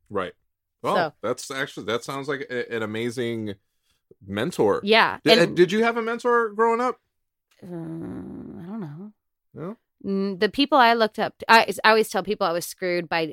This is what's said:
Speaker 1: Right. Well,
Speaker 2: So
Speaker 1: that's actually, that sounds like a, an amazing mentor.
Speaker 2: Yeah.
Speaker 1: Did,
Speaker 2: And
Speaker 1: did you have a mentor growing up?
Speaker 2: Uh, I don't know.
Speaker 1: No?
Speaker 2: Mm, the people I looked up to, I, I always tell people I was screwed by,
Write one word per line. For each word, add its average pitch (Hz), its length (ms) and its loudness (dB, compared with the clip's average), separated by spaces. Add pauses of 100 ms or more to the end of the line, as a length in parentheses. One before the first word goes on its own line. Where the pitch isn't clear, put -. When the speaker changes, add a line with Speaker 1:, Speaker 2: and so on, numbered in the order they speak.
Speaker 1:
Right. 92 240 -6 (500)
Well, 156 140 0
Speaker 2:
So 165 160 0 (100)
Speaker 1:
that's 117 300 -4
actually, 135 340 -8
that 113 160 -2
sounds 139 260 -8
like 139 220 -6
a, 120 240 -6
an 113 80 -2
amazing 113 720 -4 (720)
mentor. 104 580 0
Speaker 2:
Yeah. 202 400 4
Speaker 1:
Did, 151 140 6
Speaker 2:
And - 180 2
Speaker 1:
did 170 160 6
you 220 120 2
have 233 120 0
a 233 60 -4
mentor 233 480 0
growing 226 300 2
up? 247 180 -2 (640)
Speaker 2:
Uh, 202 40 -18
I 165 1000 -10
don't 214 140 -10
know. 175 320 -12 (420)
Speaker 1:
No? 165 220 -12 (280)
Speaker 2:
Mm, 196 360 -2
the 208 80 2
people 277 300 2
I 233 160 8
looked 220 240 0
up 202 200 -4
to, - 120 -2
I, 226 220 8 (120)
I 214 60 8
always 220 180 4
tell 196 140 -2
people 196 240 -2
I 165 60 0
was 170 140 -4
screwed 175 420 -4
by, 165 240 -2